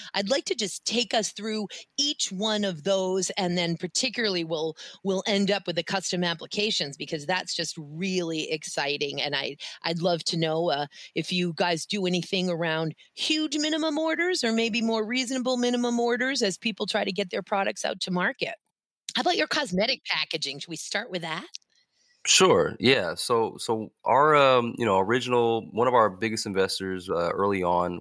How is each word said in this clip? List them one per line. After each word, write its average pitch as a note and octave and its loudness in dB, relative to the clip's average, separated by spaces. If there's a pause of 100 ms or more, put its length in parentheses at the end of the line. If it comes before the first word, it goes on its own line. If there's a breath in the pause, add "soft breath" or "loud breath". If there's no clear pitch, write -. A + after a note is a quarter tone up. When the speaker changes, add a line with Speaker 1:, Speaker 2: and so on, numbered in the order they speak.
(140 loud breath)
Speaker 1:
I'd G3 0
like C#4 2
to - -2
just A3 -6
take A3+ -2
us A3 0
through G#3+ -4 (320 loud breath)
each D4 -2
one G#3 0
of E3+ -4
those, F#3+ 0
and F3+ 0
then E3+ 0
particularly G3 -2
we'll, D#3+ -2 (260 loud breath)
we'll F#3+ 0
end G3+ 2
up G3 0
with F3 -2
the E3 0
custom F#3+ -2
applications E3+ -2
because D3 -6
that's F#3 -2
just - -4
really E3 -4
exciting. C#3+ -2
And C#3+ -2
I, C#3 -2 (260 loud breath)
I'd E3+ -2
love F3 2
to F3 -2
know, D#3+ 0
uh, C#3+ 0 (300 loud breath)
if D#3+ -4
you F3+ 0
guys F3 0
do F#3+ -2
anything F3+ 0
around D#3+ -2 (180 soft breath)
huge D#4 -2
minimum D#4 0
orders D#4+ 0
or A3+ 0
maybe A3+ 0
more A3+ 0
reasonable B3+ -2
minimum A#3+ 2
orders A#3+ 0
as G3 0
people G#3+ -4
try G3+ 0
to G3+ -2
get F#3+ -2
their G3+ -2
products G3+ 0
out - -2
to F#3+ -4
market. F#3 0 (640)
How A#3+ 0
about E4+ 4
your D4+ 2
cosmetic A#3 -2
packaging? D3+ -4
Should - -12
we D#3+ -8
start G#3 -6
with F3+ -4
that? E3+ -6 (760)
Speaker 2:
Sure. G2+ 6
Yeah. F#2+ 4
So, A2+ 0
so A2 -2 (140)
our, D3 6
um, B2+ 6
you A#2 2
know, G2 6
original, A#2 2
one A#2 2
of B2 2
our A2 8
biggest G#2+ -4
investors, F#2+ -2
uh, E2+ 0
early G2 2
on F2 2